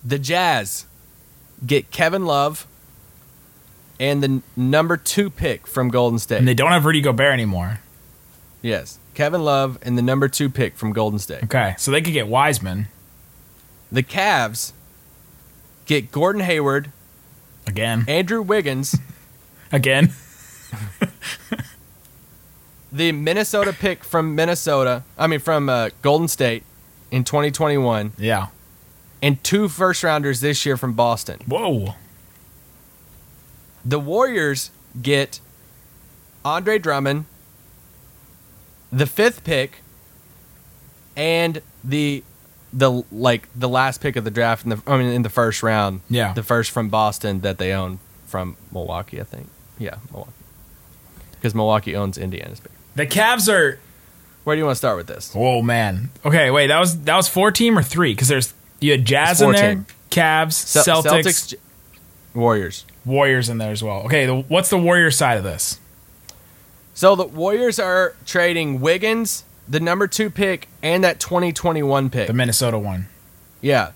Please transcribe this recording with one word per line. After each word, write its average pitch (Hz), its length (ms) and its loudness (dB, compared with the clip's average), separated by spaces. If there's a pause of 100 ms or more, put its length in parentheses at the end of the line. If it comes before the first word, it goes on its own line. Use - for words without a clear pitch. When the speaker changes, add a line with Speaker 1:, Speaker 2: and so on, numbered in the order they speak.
Speaker 1:
The 131 140 -2
Jazz 143 680 -2 (760)
get 127 260 0
Kevin 180 360 0
Love 147 400 -2 (1300)
and 143 200 0
the 139 60 0
n-, 131 160 0 (140)
number 151 400 2
two 202 340 -2
pick 131 360 -6
from 127 240 -2
Golden 120 280 2
State. 113 200 -2
Speaker 2:
And 127 100 4
they 123 60 4
don't 139 180 2
have 165 120 4
Rudy 156 160 4
Gobert 139 320 2
anymore. 104 480 -2 (800)
Speaker 1:
Yes. 101 360 -6 (160)
Kevin 156 300 0
Love 135 380 0
and 123 140 -2
the 120 60 2
number 135 260 2
two 139 220 -2
pick 131 260 -2
from 107 160 -4
Golden 107 280 -2
State. 82 240 -8
Speaker 2:
Okay, 107 340 0
so - 140 -4
they 156 100 0
could 165 120 -2
get 117 120 -2
Wiseman. 107 600 0 (1040)
Speaker 1:
The 127 120 0
Cavs 139 720 -2 (1120)
get 139 240 -2
Gordon 190 320 0
Hayward. 147 480 0 (760)
Speaker 2:
Again. 113 420 -2
Speaker 1:
Andrew 185 340 -2
Wiggins. 147 540 -2 (380)
Speaker 2:
<laughs> - 380 -14
Again. 139 440 4
<laughs> - 60 -20 (2750)
Speaker 1:
The 165 180 2
Minnesota 196 600 0
pick - 320 -4
from 160 300 -2
Minnesota, 143 680 0 (140)
I 160 100 0
mean, 156 140 0
from, 147 300 0
uh, 117 180 0 (140)
Golden 151 260 2
State 117 340 -2 (480)
in 127 140 -2
twenty 147 260 0
twenty-one. 127 680 0
Speaker 2:
Yeah. 104 300 0 (720)
Speaker 1:
And 139 200 0
two 202 280 0
first-rounders 151 680 0
this 143 260 -2
year 135 100 0
from 123 160 -4
Boston. 117 540 -2
Speaker 2:
Whoa. 135 480 -2 (1900)
Speaker 1:
The 135 140 -2
Warriors 160 720 -2 (300)
get 139 400 0 (1040)
Andre 180 340 0
Drummond, 147 460 0 (1700)
the 135 160 0
fifth 226 360 0
pick, 139 360 -2 (1400)
and 165 460 -2 (200)
the, 143 400 -2 (520)
the, 127 360 2
like, 117 460 0
the 127 140 -2
last 127 320 0
pick 143 140 -4
of 110 80 -4
the 110 60 -4
draft 113 340 0
in 117 60 -4
the, 107 160 -4
I 135 120 2
mean, 127 80 2
in 123 160 0
the 107 80 -2
first 117 320 0
round. 104 380 0 (100)
Speaker 2:
Yeah. 113 240 0
Speaker 1:
The 110 80 -4
first 117 300 -2
from 113 180 -4
Boston 104 500 -2
that 95 180 -4
they 92 140 -2
own 92 280 -6 (260)
from 90 300 -8 (140)
Milwaukee, 87 480 -10
I - 60 -10
think. - 240 -18 (300)
Yeah, 110 160 -10 (160)
Milwaukee. - 220 -18 (1080)
'Cause 110 140 -2
Milwaukee 107 420 0
owns 98 220 -4
Indiana's - 420 -10
pick. - 100 -20 (240)
Speaker 2:
The 147 120 -4
Cavs 220 460 2
are 151 260 2 (640)
Speaker 1:
Where 151 100 0
do 156 40 0
you 160 60 0
wanna 139 100 2
start 117 240 0
with 85 80 -10
this? - 280 -14
Speaker 2:
Oh, 123 280 2
man. 113 480 0 (160)
Okay, 147 240 4
wait, 143 160 4
that 147 140 4
was, 170 220 2
that 156 140 2
was 185 120 4
four-team 214 500 4
or 143 40 4
three? 151 320 0
'Cause 127 140 2
there's 131 240 0 (300)
you 147 100 4
had 131 120 4
Jazz 139 280 4
Speaker 1:
It's 175 80 2
Speaker 2:
in - 60 8
Speaker 1:
four 202 80 6
Speaker 2:
there, 202 220 4
Speaker 1:
team. 196 100 -8 (240)
Speaker 2:
Cavs, 160 420 2
Speaker 1:
Cel-, 160 500 2
Speaker 2:
Celtics. 156 220 4
Speaker 1:
Celtics, - 240 0
J-, - 80 -14 (800)
Warriors. 110 500 0 (200)
Speaker 2:
Warriors 131 440 2
in 117 100 -4
there 107 140 -4
as 107 100 -6
well. 101 200 -6
Okay, 135 240 2
the, 131 160 0
what's 165 280 0
the 196 80 2
Warriors 170 380 4
side 123 220 2
of 95 60 -4
this? 85 340 -6 (1160)
Speaker 1:
So 190 220 6
the 180 80 -2
Warriors 208 540 -2
are 185 360 0 (120)
trading 165 540 0
Wiggins, 202 640 0 (240)
the 151 120 -2
number 180 260 0
two 214 240 -2
pick, 190 380 -2 (140)
and 170 220 2
that 170 160 2
twenty 175 320 0
twenty-one 139 580 0
pick. 120 160 -2
Speaker 2:
The 110 80 -2
Minnesota 120 440 0
one. 95 300 -6 (520)
Speaker 1:
Yeah. 127 360 0